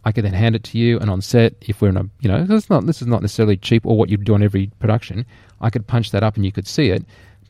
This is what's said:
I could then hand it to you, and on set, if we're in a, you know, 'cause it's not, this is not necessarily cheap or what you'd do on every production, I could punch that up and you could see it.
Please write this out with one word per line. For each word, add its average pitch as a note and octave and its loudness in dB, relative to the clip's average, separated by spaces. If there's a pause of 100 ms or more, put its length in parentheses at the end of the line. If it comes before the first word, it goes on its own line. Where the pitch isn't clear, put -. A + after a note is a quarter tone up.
I G#2+ 0
could G#2+ -2
then F#2+ 0
hand A2 2
it A2 -6
to - -6
you, A#2 2
and G#2 -2
on F#2+ -2
set, A#2 2
if - -4
we're G2+ 4
in F#2+ 2
a, F#2+ -2 (160)
you A#2 0
know, G2 2
'cause G#3+ 2
it's - -4
not, C3+ 2
this D#3+ -2
is A#2+ -4
not A#2 0
necessarily G#2 0
cheap - 0
or A2+ 2
what G#2+ -4
you'd G2+ -2
do G#2+ 2
on G#2 4
every G2+ 0
production, G#2+ -4 (340)
I A2+ 0
could G#2+ -6
punch A2+ -2
that G2+ 0
up G#2+ -2
and G2+ 0
you G2 -4
could - -8
see D3 0
it. E2+ 0 (460)